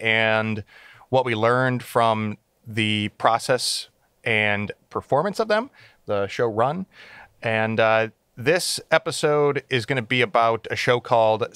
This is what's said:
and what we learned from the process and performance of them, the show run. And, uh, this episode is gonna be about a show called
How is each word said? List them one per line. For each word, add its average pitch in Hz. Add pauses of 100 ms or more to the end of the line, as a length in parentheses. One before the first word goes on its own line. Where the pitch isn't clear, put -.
and 110 (460)
what 131
we 123
learned 123
from 107 (260)
the 107 (100)
process - (340)
and 104 (180)
performance 147
of 220
them, 226 (380)
the 101
show 120
run. 127 (560)
And, 110
uh, 110 (320)
this 156 (120)
episode 147
is 123
gonna 135
be 127
about 113
a 117
show 120
called 113